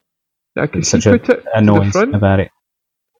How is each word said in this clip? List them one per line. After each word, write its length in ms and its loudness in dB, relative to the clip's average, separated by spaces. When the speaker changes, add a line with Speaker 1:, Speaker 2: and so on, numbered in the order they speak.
Speaker 1:
I 100 -4
can 160 -6
Speaker 2:
such 200 -2
Speaker 1:
see 80 4
Speaker 2:
a, 60 4
Speaker 1:
put 120 -6
it 160 0
Speaker 2:
a 60 0
Speaker 1:
to 40 4
the 140 4
Speaker 2:
noise 140 0
Speaker 1:
front. 200 -2
Speaker 2:
about 280 2
it. 100 -6